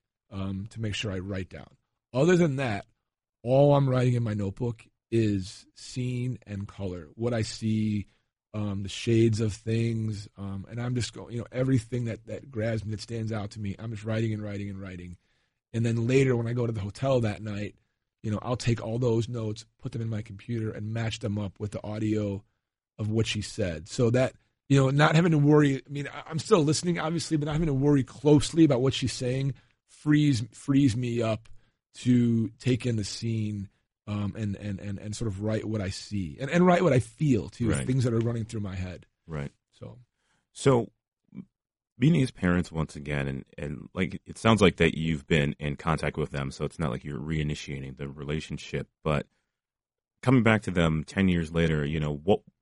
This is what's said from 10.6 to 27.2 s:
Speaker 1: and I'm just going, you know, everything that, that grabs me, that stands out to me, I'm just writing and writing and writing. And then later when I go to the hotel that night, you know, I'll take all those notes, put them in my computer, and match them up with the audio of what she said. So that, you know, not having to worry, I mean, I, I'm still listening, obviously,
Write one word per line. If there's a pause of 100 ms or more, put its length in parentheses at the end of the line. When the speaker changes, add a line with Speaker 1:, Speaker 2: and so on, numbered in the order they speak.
Speaker 1:
and
I'm
just
going,
you
know,
everything
that,
that
grabs
me,
that
stands
out
to
me,
I'm
just
writing
and
writing
and
writing. (560)
And
then
later
when
I
go
to
the
hotel
that
night, (460)
you
know,
I'll
take
all
those
notes, (160)
put
them
in
my
computer,
and
match
them
up
with
the
audio (540)
of
what
she
said.
So
that, (340)
you
know,
not
having
to
worry,
I
mean,
I,
I'm
still
listening,
obviously,